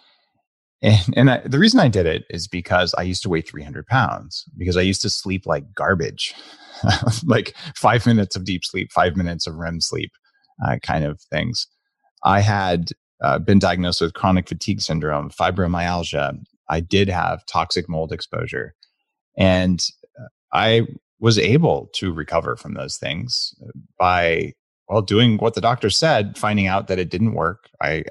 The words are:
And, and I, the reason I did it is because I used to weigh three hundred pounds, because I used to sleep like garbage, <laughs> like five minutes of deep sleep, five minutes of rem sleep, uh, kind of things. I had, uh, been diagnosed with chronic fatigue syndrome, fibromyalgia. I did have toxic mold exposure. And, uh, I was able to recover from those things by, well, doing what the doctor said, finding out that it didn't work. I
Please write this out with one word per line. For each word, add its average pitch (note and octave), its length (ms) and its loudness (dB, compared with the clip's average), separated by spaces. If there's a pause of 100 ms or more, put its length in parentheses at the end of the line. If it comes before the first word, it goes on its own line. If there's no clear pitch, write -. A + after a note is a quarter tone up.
(800)
And, A2 180 6 (160)
and C3 160 6
I, B2+ 140 2
the C3 140 -2
reason A3+ 200 6
I D#3+ 100 6
did F#2+ 180 2
it D#2+ 240 -2
is E2+ 180 -10
because F2+ 480 0
I E2+ 60 -4
used F2+ 200 -4
to G2+ 60 -6
weigh E2 140 0
three - 200 -14
hundred - 240 -14
pounds, F#2+ 600 -2 (100)
because F2+ 200 0
I F2+ 40 4
used F#2+ 220 2
to G#2 80 -2
sleep F#2+ 340 -6
like D2 300 -4
garbage, D#2 600 -2 (480)
<laughs> - 440 0
like - 280 0 (220)
five A2+ 300 2
minutes A2 280 2
of F#2+ 120 -6
deep F#2 180 -4
sleep, - 280 -8
five E2+ 220 2
minutes E2+ 320 -4
of D#2+ 100 -10
rem E2 220 -6
sleep, - 320 -6 (560)
uh, C2 160 0
kind D#2 220 -2
of D2+ 160 -6
things. - 480 -6 (560)
I G2 160 4
had, F#2+ 520 0 (300)
uh, C#2+ 180 2
been G2 180 4
diagnosed F2+ 420 2
with E2 140 -2
chronic F#2 340 2
fatigue G2 320 -4
syndrome, D2+ 480 -4
fibromyalgia. F2 1120 -2 (280)
I D#2+ 100 0
did G2 300 2
have E2+ 340 -2
toxic E2 460 -4
mold D#2+ 200 -4
exposure. D#2+ 640 -8 (600)
And, F#2 420 2 (400)
uh, B2 100 -18 (260)
I A2+ 280 4 (360)
was A2+ 200 4
able G#2 560 2
to F#2 180 -4
recover D#2+ 440 -4
from C#2+ 180 -12
those - 240 -10
things F#2 560 -6 (440)
by, F2 540 2 (340)
well, G#2 140 2
doing G#2+ 380 4
what A2+ 160 0
the F#2+ 80 -4
doctor A#2 260 2
said, A2 480 2
finding G#2 300 0
out G2 220 -2
that F#2 100 0
it F2 100 -2
didn't G#2+ 240 0
work. E2 380 -4 (100)
I D#2+ 300 -2